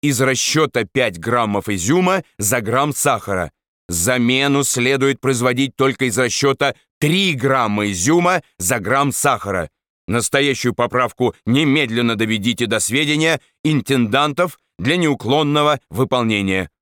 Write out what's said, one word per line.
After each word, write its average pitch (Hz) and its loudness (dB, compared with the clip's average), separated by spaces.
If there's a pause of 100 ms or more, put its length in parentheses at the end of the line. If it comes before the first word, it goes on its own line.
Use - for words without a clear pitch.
из 139 0
расчёта 131 0
пять 110 -2
граммов 107 -2
изюма 165 0 (140)
за 120 0
грамм 127 0
сахара. 98 -2 (360)
Замену 127 0
следует 131 0
производить 127 0
только 131 0
из 110 -2
расчёта 135 0 (240)
три 180 2
грамма 110 0
изюма 165 2 (160)
за 107 -2
грамм 131 0
сахара. 98 -2 (360)
Настоящую 123 0
поправку 120 0 (120)
немедленно 120 2
доведите 110 0
до 110 0
сведения 151 0 (220)
интендантов 139 0 (200)
для 127 0
неуклонного 147 0
выполнения. 101 0 (120)